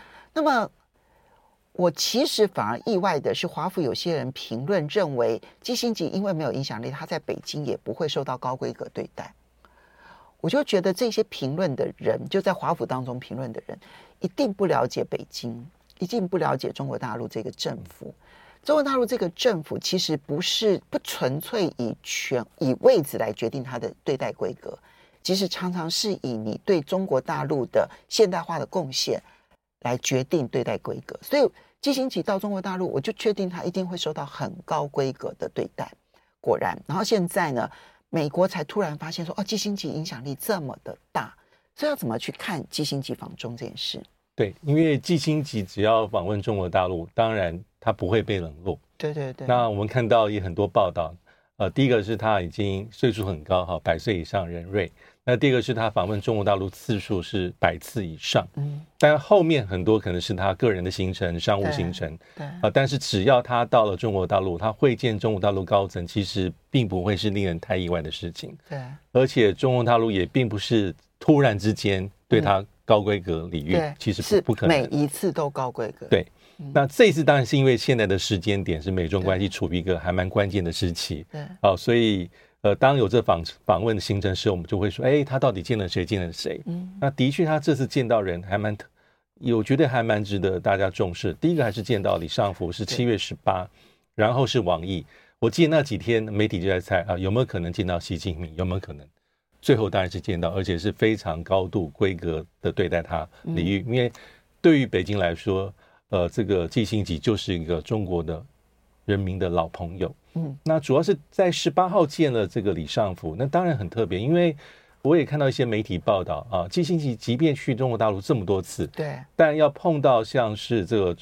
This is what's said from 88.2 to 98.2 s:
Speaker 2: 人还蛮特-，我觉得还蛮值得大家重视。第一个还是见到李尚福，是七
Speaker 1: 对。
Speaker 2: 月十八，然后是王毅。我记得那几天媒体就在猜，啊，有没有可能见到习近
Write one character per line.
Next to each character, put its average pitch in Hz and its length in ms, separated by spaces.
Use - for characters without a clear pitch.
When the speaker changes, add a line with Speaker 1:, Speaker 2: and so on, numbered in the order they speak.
Speaker 2:
人 90 220
还 98 160
蛮 107 180
特-， - 80
我 110 80
觉 135 140
得 147 120
还 123 140
蛮 107 220
值 101 160
得 92 180
大 98 180
家 95 140
重 92 240
视。 90 200
第 165 180
一 - 20
个 147 80
还 113 80
是 107 100
见 101 220
到 95 140
李 85 100
尚 101 260
福， 87 200
是 107 120
七 123 200
Speaker 1:
对。 - 20
Speaker 2:
月 113 100
十 - 280
八， 92 240
然 110 180
后 131 100
是 123 140
王 87 260
毅。 92 220
我 113 100
记 156 200
得 160 80
那 151 40
几 127 160
天 117 240
媒 107 280
体 92 120
就 92 80
在 90 120
猜， 90 220
啊， 90 140
有 92 140
没 113 80
有 127 80
可 92 140
能 87 120
见 90 140
到 87 140
习 85 180
近 90 160